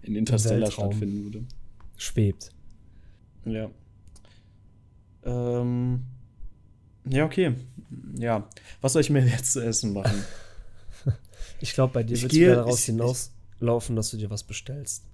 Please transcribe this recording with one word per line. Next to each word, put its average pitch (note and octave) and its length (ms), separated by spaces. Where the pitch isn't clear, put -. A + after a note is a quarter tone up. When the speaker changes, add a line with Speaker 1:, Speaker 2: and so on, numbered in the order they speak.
Speaker 1:
in G#2 140
Interstellar A2 460
Speaker 2:
Weltraum. G2+ 300
Speaker 1:
stattfinden G#2 320
würde. G#2+ 200
Speaker 2:
Schwebt. - 540
Speaker 1:
Ja. A2 240
Ähm, B2 800
ja, C3+ 160
okay. D#3+ 280
Ja. A#2 300
Was C3+ 120
soll D#3+ 80
ich - 80
mir C#3 160
<laughs> - 20
jetzt - 260
zu B2+ 80
essen A2+ 320
machen? G2+ 300
Speaker 2:
<laughs> C3+ 80
Ich - 120
glaub, C3 180
bei B2 80
dir A2+ 140
Speaker 1:
Ich A#2+ 80
Speaker 2:
wird's B2+ 100
Speaker 1:
gehe, E3 140
Speaker 2:
wieder B2 80
daraus A#2+ 180
Speaker 1:
ich, A#2+ 60
ich - 60
Speaker 2:
hinauslaufen, A#2 1120
dass A2 140
du A2+ 80
dir G#2+ 140
was G#2 120
bestellst. - 720